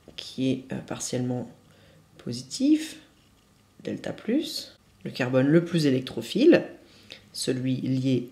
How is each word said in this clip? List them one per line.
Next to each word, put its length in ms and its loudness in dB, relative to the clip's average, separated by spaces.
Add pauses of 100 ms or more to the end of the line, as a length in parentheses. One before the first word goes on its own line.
(160)
qui 360 -4
est, 220 -6
euh, 120 -4
partiellement 640 -4 (680)
positif, 760 0 (880)
delta 300 -6
plus, 640 -6 (260)
le 80 -10
carbone 360 2
le 180 6
plus 220 2
électrophile, 760 4 (680)
celui 460 -2
lié 540 0